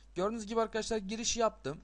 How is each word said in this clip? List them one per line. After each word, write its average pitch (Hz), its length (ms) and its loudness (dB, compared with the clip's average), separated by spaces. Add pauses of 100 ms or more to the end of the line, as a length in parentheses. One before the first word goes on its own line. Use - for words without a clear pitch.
(140)
Gördüğünüz 214 320 0
gibi 226 140 2
arkadaşlar 220 360 0
giriş 220 400 -2
yaptım. 214 480 0